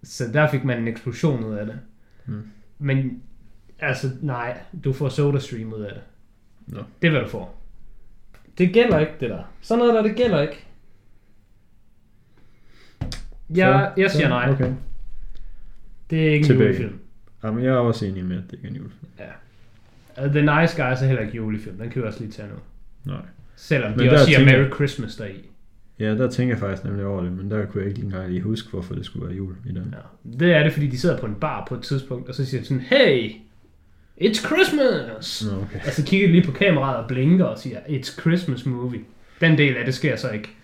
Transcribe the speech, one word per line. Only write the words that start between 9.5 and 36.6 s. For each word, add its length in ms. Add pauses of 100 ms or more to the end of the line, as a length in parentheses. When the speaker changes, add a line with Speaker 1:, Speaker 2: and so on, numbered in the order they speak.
Speaker 1:
Sådan 180
noget 160
der, 80
det 120
gælder 260
ikke. 240 (3000)
Jeg, 400
Speaker 2:
Fair. 80
Speaker 1:
jeg 80
siger 160
Speaker 2:
Fair. 20
Speaker 1:
nej. 220
Speaker 2:
Okay. 200 (1400)
Speaker 1:
Det 180
er 40
ikke 60
en 60
Speaker 2:
Tilbage. 240
Speaker 1:
julefilm. 320 (440)
Speaker 2:
Jamen, 200
jeg 100
er 40
også 280
enig 200
med, 120
at 140
det 20
ikke 140
er 40
en 60
julefilm. 300 (120)
Speaker 1:
Ja. 60 (1000)
Og 60
The 120
Nice 420
Guys 180
er 40
heller 160
ikke 140
julefilm. 420
Den 120
kan 120
vi 60
også 120
lige 120
tage 180
nu. 60 (580)
Speaker 2:
Nej. 80 (340)
Speaker 1:
Selvom 360
Speaker 2:
Men 80
Speaker 1:
de 60
Speaker 2:
der 60
Speaker 1:
også 140
siger 120
Speaker 2:
tænker 160
Speaker 1:
Merry 100
Speaker 2:
jeg 120
Speaker 1:
Christmas 400
deri. 340 (500)
Speaker 2:
Ja, 180
der 120
tænker 260
jeg 40
faktisk 260
nemlig 200
over 180
det, 80
men 200
der 140
kunne 180
jeg 80
ikke 100
engang 280
lige 120
huske, 280
hvorfor 260
det 100
skulle 220
være 80
jul 200 (100)
i 40
den. 240 (380)
Speaker 1:
Ja. 140
Det 80
er 100
det, 100
fordi 140
de 120
sidder 200
på 60
en 100
bar 340
på 60
et 60
tidspunkt, 480
og 60
så 100
siger 160
de 60
sådan, 160
"Hey, 480 (920)
it's 260
Christmas!" 1040
Speaker 2:
Nå, 100
okay. 260
Speaker 1:
Og 60
så 120
kigger 220
de 60
lige 120
på 60
kameraet 460